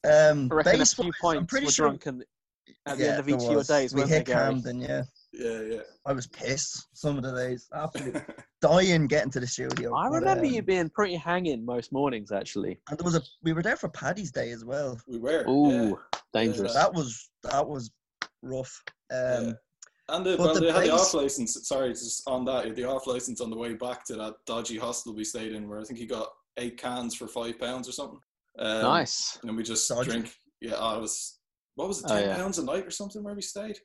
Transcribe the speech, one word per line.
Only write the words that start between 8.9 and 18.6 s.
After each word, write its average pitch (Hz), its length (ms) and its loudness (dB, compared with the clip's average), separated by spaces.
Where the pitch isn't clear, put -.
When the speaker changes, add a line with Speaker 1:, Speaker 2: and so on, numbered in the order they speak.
Speaker 1:
getting 135 240 4
to 131 100 -2
the 127 60 -4
studio. 123 500 -2
Speaker 2:
I 190 140 2
Speaker 1:
But, 311 60 0
Speaker 2:
remember 339 280 4
you 254 140 2
Speaker 1:
um, 214 80 -4
Speaker 2:
being 180 240 2
pretty 196 260 0
hanging 165 480 0
most 120 260 -4
mornings, 131 420 0
actually. 98 460 -4
Speaker 1:
And 180 80 -6
there 180 80 -4
was 170 80 2
a, 160 80 2
we 160 120 2
were 170 80 0
there 233 160 0
for 180 100 -6
Paddy's 160 420 -4
Day 123 200 -4
as 113 120 -12
well. 127 460 -6
Speaker 3:
We 120 80 -8
were, 135 320 0
Speaker 2:
Ooh, 139 240 6
Speaker 3:
yeah. 113 460 0
Speaker 2:
dangerous. 110 400 2
Speaker 3:
Yeah. 139 80 6
Speaker 1:
That 185 100 4
was, 131 380 -4
that 139 220 0
was 127 240 -8
rough. 131 400 -8